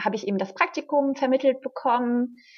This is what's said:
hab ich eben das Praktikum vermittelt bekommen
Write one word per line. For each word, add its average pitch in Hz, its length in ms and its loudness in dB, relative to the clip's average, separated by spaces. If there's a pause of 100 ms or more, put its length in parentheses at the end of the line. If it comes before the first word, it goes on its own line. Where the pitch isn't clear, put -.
hab 208 120 -2
ich 208 120 -6
eben 196 120 -2
das 190 160 -4
Praktikum 285 640 0
vermittelt 262 440 2
bekommen 240 760 0 (200)